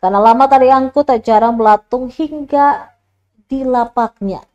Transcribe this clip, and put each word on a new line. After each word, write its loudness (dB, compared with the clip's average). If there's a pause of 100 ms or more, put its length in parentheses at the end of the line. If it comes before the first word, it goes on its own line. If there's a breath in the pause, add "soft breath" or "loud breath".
Karena 0
lama 4
tak 4
diangkut, 0
tak 0
jarang 0
belatung -2
hingga -4 (560)
di -8
lapaknya. -4 (120)